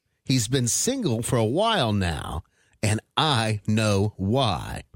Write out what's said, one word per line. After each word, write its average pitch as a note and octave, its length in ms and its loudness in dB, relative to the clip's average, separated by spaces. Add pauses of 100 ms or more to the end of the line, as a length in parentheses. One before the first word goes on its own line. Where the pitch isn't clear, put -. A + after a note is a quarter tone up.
(240)
he's B2+ 220 0
been B2 220 0
single F#3 540 0
for - 140 -2
a A2+ 80 4
while D#3+ 480 2
now, E2+ 520 -2 (360)
and G#2+ 200 0 (160)
I A2+ 500 0
know G#2+ 500 2
why. G2 680 -2 (120)